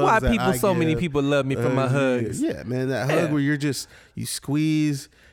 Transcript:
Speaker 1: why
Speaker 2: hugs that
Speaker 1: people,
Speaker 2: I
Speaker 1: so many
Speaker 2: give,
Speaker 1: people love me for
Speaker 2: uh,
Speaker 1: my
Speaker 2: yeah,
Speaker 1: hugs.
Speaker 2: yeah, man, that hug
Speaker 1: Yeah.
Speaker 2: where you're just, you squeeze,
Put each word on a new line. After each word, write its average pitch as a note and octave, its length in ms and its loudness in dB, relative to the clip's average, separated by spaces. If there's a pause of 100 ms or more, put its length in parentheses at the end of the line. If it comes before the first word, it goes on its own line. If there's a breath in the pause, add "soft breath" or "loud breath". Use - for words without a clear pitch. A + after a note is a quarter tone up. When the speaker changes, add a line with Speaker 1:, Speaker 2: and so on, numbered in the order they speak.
Speaker 1:
why - 100 4
Speaker 2:
hugs A3 100 2
that B3+ 80 2
Speaker 1:
people, A3+ 160 2
Speaker 2:
I F#3 100 2
Speaker 1:
so G3 160 2
many E3 200 2
Speaker 2:
give, D#3 80 -2
Speaker 1:
people D3 200 0
love C#3 240 2
me C3+ 100 -2
for A#2+ 120 0
Speaker 2:
uh, - 20 2
Speaker 1:
my C3 140 2
Speaker 2:
yeah, B2 60 0
Speaker 1:
hugs. B2+ 520 0
Speaker 2:
yeah, C#4 220 -4
man, B2+ 260 -4
that B2+ 200 -2
hug D#3 180 2
Speaker 1:
Yeah. D3+ 40 -2
Speaker 2:
where D3 100 0
you're D3 160 0
just, C#3 300 -4 (280 loud breath)
you A2+ 100 -8
squeeze, D3+ 840 -2 (240 soft breath)